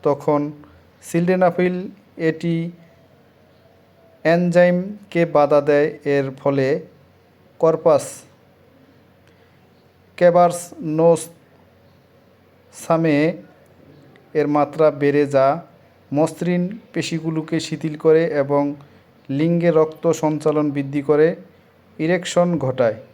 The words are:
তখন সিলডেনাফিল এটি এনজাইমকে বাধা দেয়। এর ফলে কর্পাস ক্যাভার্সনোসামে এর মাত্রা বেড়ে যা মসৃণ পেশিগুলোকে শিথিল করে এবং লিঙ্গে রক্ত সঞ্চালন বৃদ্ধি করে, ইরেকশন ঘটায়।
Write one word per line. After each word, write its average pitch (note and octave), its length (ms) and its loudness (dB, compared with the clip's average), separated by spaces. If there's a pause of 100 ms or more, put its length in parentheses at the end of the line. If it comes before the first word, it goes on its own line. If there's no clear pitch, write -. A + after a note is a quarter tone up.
তখন D3 380 0 (640)
সিলডেনাফিল F3+ 720 0 (540)
এটি E3 260 -4 (1700)
এনজাইমকে F3 960 0 (120)
বাধা D3 280 4
দেয়। D3 260 2 (180)
এর C#3 200 0 (120)
ফলে C3+ 300 -2 (920)
কর্পাস D#3+ 460 2 (2000)
ক্যাভার্সনোসামে E3+ 1080 2 (3000)
এর D3 140 0
মাত্রা D3 440 0
বেড়ে C#3+ 340 2
যা C3+ 220 2 (640)
মসৃণ E3 500 -2 (300)
পেশিগুলোকে D#3+ 680 -6
শিথিল D#3 380 -8
করে D#3+ 260 4 (180)
এবং C#3+ 220 0 (680)
লিঙ্গে E3+ 420 0
রক্ত D#3 320 0 (180)
সঞ্চালন D3+ 500 -2
বৃদ্ধি C#3+ 300 -4
করে, D3+ 260 2 (720)
ইরেকশন F3 480 0 (100)
ঘটায়। B2+ 400 -2 (160)